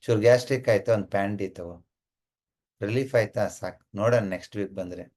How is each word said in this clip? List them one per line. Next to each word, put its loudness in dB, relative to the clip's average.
ಚೂರು 2
ಗ್ಯಾಸ್ಟ್ರಿಕ್ 4
ಆಯ್ತಾ, 2
ಒಂದ್ 0
ಪ್ಯಾನ್ -2
ಡಿ -6
ತಗೋ, -14
ರಿಲೀಫ್ -2
ಆಯ್ತಾ, 0
ಸಾಕು, -10
ನೋಡೋಣ 2
ನೆಕ್ಸ್ಟ್ -8
ವೀಕ್ -6
ಬಂದ್ರೆ. -10